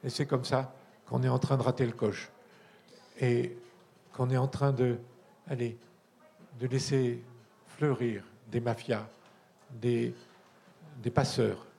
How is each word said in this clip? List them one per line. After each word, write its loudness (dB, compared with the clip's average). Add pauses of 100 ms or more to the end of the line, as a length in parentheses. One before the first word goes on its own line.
Et -2
c'est -2
comme 0
ça 0 (320)
qu'on -2
est 4
en 4
train 2
de 2
rater 2
le -2
coche. -4 (880)
Et 2 (560)
qu'on 0
est 2
en 2
train 0
de, 2 (500)
allez, -4 (840)
de -2
laisser 0 (460)
fleurir 0 (240)
des -2
mafias, -2 (640)
des, 0 (880)
des -2
passeurs. 2 (140)